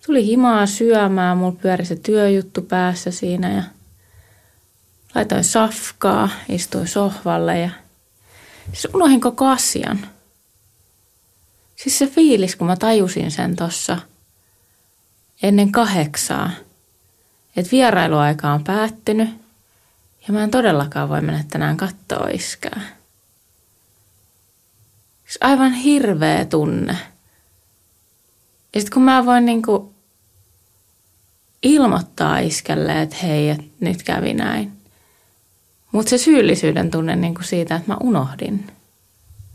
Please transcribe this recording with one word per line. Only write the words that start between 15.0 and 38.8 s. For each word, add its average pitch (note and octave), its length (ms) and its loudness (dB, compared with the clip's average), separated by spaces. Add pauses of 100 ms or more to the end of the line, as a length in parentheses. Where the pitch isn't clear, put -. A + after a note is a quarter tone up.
ennen G3+ 280 4
kahdeksaa, D#3+ 760 0 (1040)
että F3+ 160 -4
vierailuaika D#3+ 840 2
on D3 100 -2
päättynyt A3 680 -2 (1000)
ja G3+ 60 -2
mä G#3 100 0
en G#3+ 80 -2
todellakaan D3 580 0
voi D3+ 120 -2
mennä D3+ 280 -4
tänään D#3 280 -2
kattoo - 560 -6
iskää. - 480 -10 (2500)
Siis - 180 -16
aivan C4 320 4
hirveä A3 720 2
tunne. E3+ 520 -2 (1800)
Ja G#3 80 -2
sit G3+ 80 -6
kun C4 140 4
mä C4 220 6
voin, B3 200 4
niinku, A3+ 480 0 (1700)
ilmoittaa F#3+ 760 2
iskälle, D#3 640 -2
että D#3 140 -6
hei, D3+ 340 -2
et D3+ 120 -4 (180)
nyt F3 240 -4
kävi - 300 -4
näin. - 380 -4 (1200)
Mut G#3+ 160 0
se B3 100 2
syyllisyyden F#3 760 4
tunne, D#3+ 240 -2
niinku, F3 280 -2
siitä, E3+ 320 -4
että E3+ 160 -6
mä G3 100 -4
unohdin. G3 680 -4 (840)